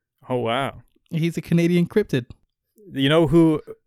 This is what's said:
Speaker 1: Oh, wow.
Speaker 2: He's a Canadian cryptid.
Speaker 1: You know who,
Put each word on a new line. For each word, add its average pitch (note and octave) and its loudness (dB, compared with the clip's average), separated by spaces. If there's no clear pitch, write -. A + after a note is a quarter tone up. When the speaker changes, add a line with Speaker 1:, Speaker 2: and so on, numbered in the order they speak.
Speaker 1:
Oh, B2+ -4
wow. A#2+ -6
Speaker 2:
He's E3 -4
a D#3+ -8
Canadian E3+ 2
cryptid. C#3+ -2
Speaker 1:
You C3+ 0
know E3 4
who, D#3 4